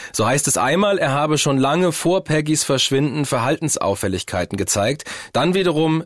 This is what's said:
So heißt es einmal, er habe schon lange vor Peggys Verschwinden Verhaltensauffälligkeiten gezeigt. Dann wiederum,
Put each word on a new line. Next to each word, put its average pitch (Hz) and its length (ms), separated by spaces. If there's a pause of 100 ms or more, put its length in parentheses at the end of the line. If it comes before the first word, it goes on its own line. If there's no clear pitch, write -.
(140)
So 107 120
heißt 131 220
es 139 100
einmal, 175 400
er 160 140
habe 151 260
schon 139 220
lange 160 320
vor 180 320
Peggys 156 400
Verschwinden 135 600
Verhaltensauffälligkeiten 104 1300
gezeigt. 104 460 (280)
Dann 160 220
wiederum, 160 520